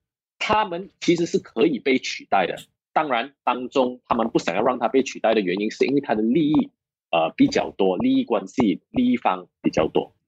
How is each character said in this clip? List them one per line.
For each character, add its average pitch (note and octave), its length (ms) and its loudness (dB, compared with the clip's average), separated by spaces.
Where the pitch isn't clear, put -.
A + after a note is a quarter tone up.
他 G#3+ 260 0
们 F3+ 260 -10
其 E3 160 2
实 E3+ 100 -2
是 F#3+ 120 0
可 - 280 -2
以 C#3+ 120 0
被 C3 200 0
取 - 320 -10
代 F#2+ 160 2
的。 - 100 -6
当 D#3 160 0
然， B2 240 -2
当 B2 240 -2
中 B2+ 380 0
他 - 80 -2
们 A#2 140 0
不 D#3+ 100 0
想 E2+ 160 -4
要 G2+ 80 -2
让 B2+ 160 0
他 A#2+ 100 0
被 C3+ 140 2
取 - 160 -6
代 A2 160 2
的 A2 60 2
原 F#2 180 0
因， G#2 120 -2
是 - 160 0
因 C3+ 80 0
为 C#3+ 60 2
他 B2+ 140 -2
的 A2 80 -2
利 C#3+ 280 2
益， D3+ 200 2
呃， D#2+ 260 0
比 - 100 4
较 - 240 0
多， F#2+ 280 0
利 C3 180 0
益 C3 80 0
关 G2 220 -2
系、 G#2 340 0
利 B2 200 0
益 B2 60 2
方 F#2 300 -2
比 - 80 0
较 D#2+ 180 0
多。 - 260 -4